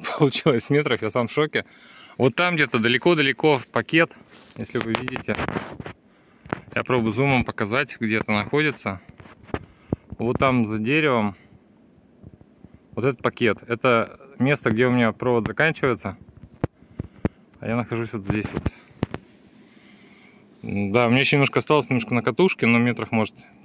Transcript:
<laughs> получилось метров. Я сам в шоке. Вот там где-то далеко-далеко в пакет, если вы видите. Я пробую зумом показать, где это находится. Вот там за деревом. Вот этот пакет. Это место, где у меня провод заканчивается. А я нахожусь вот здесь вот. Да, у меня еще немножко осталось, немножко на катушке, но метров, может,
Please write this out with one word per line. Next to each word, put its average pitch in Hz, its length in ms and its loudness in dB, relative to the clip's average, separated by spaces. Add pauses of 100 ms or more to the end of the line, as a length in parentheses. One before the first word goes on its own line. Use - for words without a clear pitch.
<laughs> - 100 -6
получилось 135 520 2
метров. 139 320 0
Я 110 80 -2
сам 120 180 0
в - 40 -14
шоке. 147 320 -2 (540)
Вот 127 160 2
там 175 220 0
где-то 139 220 0
далеко-далеко 139 800 2
в 120 100 -6
пакет, 160 460 0 (440)
если 113 220 -6
вы 113 140 -4
видите. - 440 -6 (1400)
Я 117 100 -4
пробую 117 280 -2
зумом 127 320 0
показать, 120 560 -4
где 110 180 -2
это - 140 -4
находится. 104 680 -2 (1160)
Вот 117 200 -2
там 127 280 2
за 107 120 -2
деревом. 120 580 0 (1600)
Вот 104 100 -4
этот 131 180 -2
пакет. - 440 0
Это 117 540 0 (180)
место, 135 320 2
где 113 160 4
у 123 40 2
меня 120 220 2
провод 120 340 0
заканчивается. 123 720 -2 (1400)
А - 80 -8
я 113 80 -2
нахожусь 117 360 -4
вот 107 100 -6
здесь 101 300 -2
вот. 98 120 -4 (2000)
Да, 101 440 0
у 113 40 2
меня 127 100 4
еще 139 160 2
немножко 135 220 2
осталось, 147 320 2
немножко 123 240 -2
на 117 80 0
катушке, 139 440 0
но 117 120 4
метров, 117 320 0
может, 110 240 0 (300)